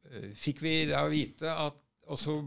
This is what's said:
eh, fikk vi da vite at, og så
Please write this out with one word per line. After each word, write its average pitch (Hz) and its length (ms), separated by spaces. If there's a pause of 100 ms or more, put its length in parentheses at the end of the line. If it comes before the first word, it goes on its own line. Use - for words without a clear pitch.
eh, 113 280
fikk 139 280
vi 160 240
da 143 220
vite 151 440
at, 151 240 (320)
og 135 100
så 151 300